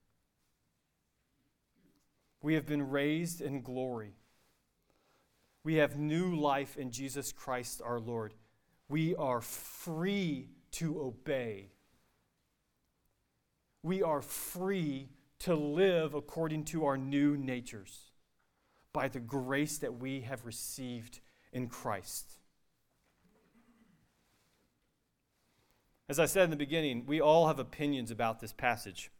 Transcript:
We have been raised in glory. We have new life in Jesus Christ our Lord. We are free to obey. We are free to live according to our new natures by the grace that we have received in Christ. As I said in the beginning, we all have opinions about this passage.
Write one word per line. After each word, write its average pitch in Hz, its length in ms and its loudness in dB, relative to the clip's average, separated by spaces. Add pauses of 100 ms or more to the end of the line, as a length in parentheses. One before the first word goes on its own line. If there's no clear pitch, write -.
(2500)
We 156 140 2
have 143 100 0
been 143 240 -2
raised 151 520 0
in 135 200 -4
glory. 123 540 -6 (1500)
We 156 120 2
have 143 240 6
new 160 360 2
life 143 420 2
in 127 120 -6
Jesus 131 420 -6
Christ - 540 -6
our 120 140 -2
Lord. 113 340 -6 (560)
We 160 260 2
are 127 260 0
free 170 1080 -4 (240)
to 160 260 -2
obey. 117 760 -4 (2000)
We 190 180 0
are 156 200 4
free 170 880 -2 (300)
to 175 160 2
live 156 580 4
according 156 520 -2
to 160 200 0
our 139 120 4
new 143 380 4
natures 123 760 -6 (840)
by 135 160 0
the 127 100 -6
grace 135 600 0
that 127 160 -4
we 131 260 -6
have 120 240 -8
received 120 720 -10 (320)
in 127 160 -4
Christ. - 720 -8 (3750)
As 143 100 -2
I 170 80 6
said 185 200 6
in 170 40 6
the 156 60 0
beginning, 143 500 0
we 151 140 2
all 156 280 10
have 147 120 2
opinions 131 500 -2
about 113 300 0
this 107 140 -10
passage. 113 680 -2